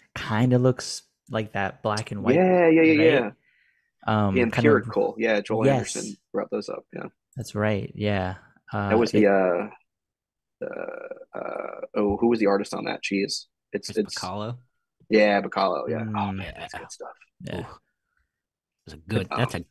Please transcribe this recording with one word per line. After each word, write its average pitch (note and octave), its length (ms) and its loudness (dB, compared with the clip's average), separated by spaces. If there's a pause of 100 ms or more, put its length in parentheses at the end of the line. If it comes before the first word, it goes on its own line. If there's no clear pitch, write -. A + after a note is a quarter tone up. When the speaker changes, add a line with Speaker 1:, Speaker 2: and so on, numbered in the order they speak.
(160)
Speaker 1:
kinda B2 440 2
looks - 440 0 (260)
like A2 240 -4
that G2 300 -4
black G#2+ 280 -4
and G2+ 120 -6
white, B2+ 120 4
Speaker 2:
Yeah, F3+ 340 4
yeah, D#3+ 120 8
yeah, D#3+ 220 6
Speaker 1:
right? D#3+ 100 6
Speaker 2:
yeah. A#2+ 180 2 (760)
Speaker 1:
Um, G#2 300 2
Speaker 2:
The B2+ 60 4
Speaker 1:
kind A#2 60 2
of A2 100 -4
Speaker 2:
Empirical. A#2 600 2
Yeah, A2 240 0
Joel A2 240 0
Speaker 1:
Yes. C3 300 0
Speaker 2:
Anderson - 220 -8 (140)
brought - 200 -4
those G#2+ 180 -4
up. - 240 -10
Yeah. - 140 -10 (280)
Speaker 1:
That's A#2 200 -10
right. G#2 400 -2
Yeah. G2 400 -2 (360)
Uh, G2+ 180 -2
Speaker 2:
That A2 100 4
was A2+ 140 0
Speaker 1:
it G#2 80 4
Speaker 2:
the, G#2 60 6
uh, F#2+ 420 2 (960)
uh, - 760 -12
uh, - 420 -10 (140)
oh, G#2 220 0
who A#2+ 100 2
was A#2 120 4
the G#2+ 80 2
artist G2+ 260 0
on - 120 -4
that? - 180 -6
Jeez. - 420 -2 (260)
It's, - 160 -6
Speaker 3:
Chris G#2+ 100 -8
Speaker 2:
it's G#2 220 -2
Speaker 3:
Bacalo? G#2 380 -8 (520)
Speaker 2:
Yeah, G#2 320 4
Bacalo. F#2+ 480 -2
Yeah. - 120 -4
Oh, G#2+ 280 -4
Speaker 1:
Mm. F#2+ 80 -6
Speaker 2:
man, F2+ 200 -10
that's - 160 -14
Speaker 3:
Yeah. - 80 -12
Speaker 2:
good - 100 -16
stuff. - 240 -16 (260)
Speaker 1:
Yeah. - 180 -10 (120)
Speaker 3:
Ooh. - 80 -20 (1080)
It's D#2 80 -18
a D2+ 40 -16
good, F2 340 -4
Speaker 2:
Um, - 80 -2
Speaker 3:
that's B2 160 0
a F2 140 -8